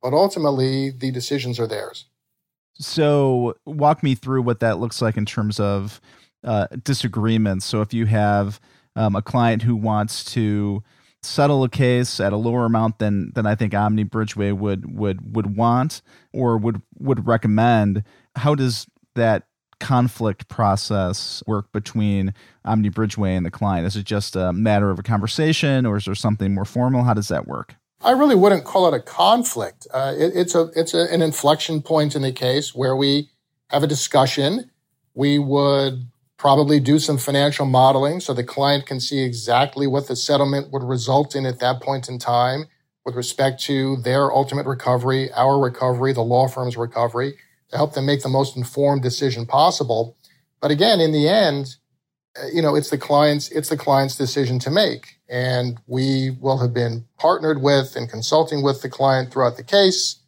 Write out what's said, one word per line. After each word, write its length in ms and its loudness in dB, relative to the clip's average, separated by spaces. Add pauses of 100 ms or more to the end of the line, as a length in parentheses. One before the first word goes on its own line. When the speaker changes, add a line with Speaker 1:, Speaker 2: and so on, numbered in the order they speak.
Speaker 1:
but 120 -2
ultimately 760 0
the 200 -6
decisions 480 -4
are 80 -2
theirs. 400 -10 (680)
Speaker 2:
So 880 0
walk 380 0
me 120 2
through 280 -2
what 180 -2
that 180 0
looks 240 -4
like 140 0
in 100 -2
terms 340 -4
of, 400 -2 (440)
uh, 240 -2 (160)
disagreements. 800 0
So 140 -2
if 120 -4
you 140 0
have, 540 2 (340)
um, 220 0
a 60 -4
client 400 0
who 120 2
wants 500 -2 (100)
to 500 -2 (380)
settle 420 2
a 40 0
case 520 0
at 120 0
a 40 -2
lower 300 0
amount 340 0
than, 340 -2
than 120 0
I 100 2
think 180 -2
Omni 300 2
Bridgeway 520 -2
would, 400 -4
would, 380 -4
would 220 -2
want 460 0 (300)
or 240 0
would, 260 -2 (160)
would 280 -2
recommend, 800 2 (320)
how 180 2
does 320 -2 (300)
that 320 2 (320)
conflict 680 0
process 1040 -2
work 240 -4
between 600 -2 (320)
Omni 260 0
Bridgeway 460 -2
and 80 -2
the 60 -4
client? 360 -2
Is 100 -4
it 80 -8
just 320 -6
a 160 -2
matter 380 2
of 100 -4
a 20 -12
conversation, 840 0
or 120 0
is 80 -4
there 100 -4
something 400 -2
more 100 -2
formal? 380 0
How 120 4
does 140 -2
that 200 -4
work? 260 -12 (280)
Speaker 1:
I 100 4
really 240 6
wouldn't 280 6
call 220 2
it 100 2
a 40 -2
conflict. 920 0
Uh, 240 -2
it, 200 2
it's 180 0
a, 220 2
it's 180 -2
a, 180 0
an 100 2
inflection 600 0
point 320 0
in 80 -2
the 80 0
case 440 -2
where 200 0
we 360 0 (400)
have 120 2
a 40 0
discussion. 840 0 (440)
We 240 2
would 680 0 (300)
probably 420 4
do 200 4
some 180 0
financial 480 0
modeling 560 4
so 140 -6
the 100 -4
client 400 0
can 160 -8
see 240 -4
exactly 600 0
what 220 -2
the 60 -4
settlement 560 0
would 120 -6
result 520 0
in 120 -2
at 140 -6
that 200 0
point 300 -6
in 80 -10
time 480 0 (400)
with 100 -8
respect 460 -2
to 340 -2
their 340 0
ultimate 360 0
recovery, 640 -2
our 260 4
recovery, 540 0
the 80 -2
law 260 2
firm's 300 -6
recovery, 560 -2 (380)
to 80 -8
help 160 0
them 100 -2
make 180 0
the 60 -4
most 260 0
informed 480 0
decision 440 -4
possible. 680 0 (460)
But 100 -2
again, 300 2
in 120 4
the 140 2
end, 500 0 (600)
uh, 140 -10
you 80 0
know, 140 2
it's 160 0
the 80 -2
client's, 520 2
it's 200 -4
the 80 -2
client's 360 2
decision 440 -2
to 120 -4
make. 480 -2 (100)
And 580 -4
we 520 -2
will 200 0
have 160 0
been 320 -2 (120)
partnered 440 0
with 340 2
and 140 -8
consulting 520 0
with 200 0
the 80 -8
client 420 0
throughout 240 0
the 80 -16
case. 640 2